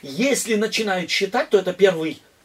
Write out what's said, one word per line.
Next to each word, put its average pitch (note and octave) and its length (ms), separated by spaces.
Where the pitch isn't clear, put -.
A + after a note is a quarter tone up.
Если A3 520
начинают G#3 560
считать, G3 400
то G#3 80
это F3+ 140
первый E3 500